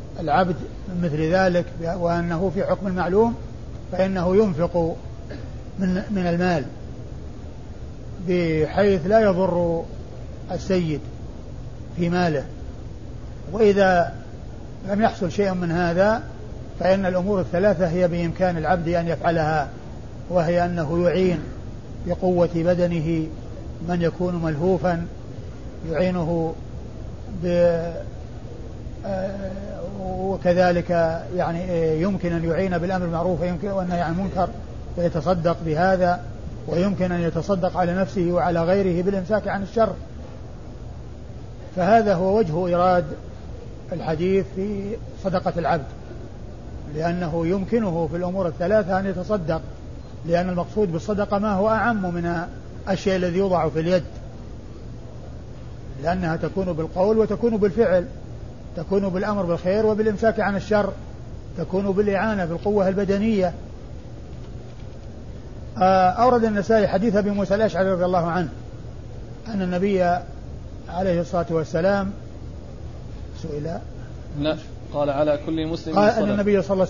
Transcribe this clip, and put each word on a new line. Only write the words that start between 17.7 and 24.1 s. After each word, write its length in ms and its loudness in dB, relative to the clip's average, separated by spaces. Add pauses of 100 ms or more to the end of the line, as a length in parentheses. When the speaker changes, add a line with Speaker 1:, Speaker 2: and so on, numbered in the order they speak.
Speaker 1:
هي 200 4
بإمكان 500 0
العبد 300 2
أن 200 2
يفعلها، 600 2 (600)
وهي 360 4
أنه 420 2
يعين 320 4 (680)
بقوة 480 4
بدنه 720 2 (640)
من 120 2
يكون 420 0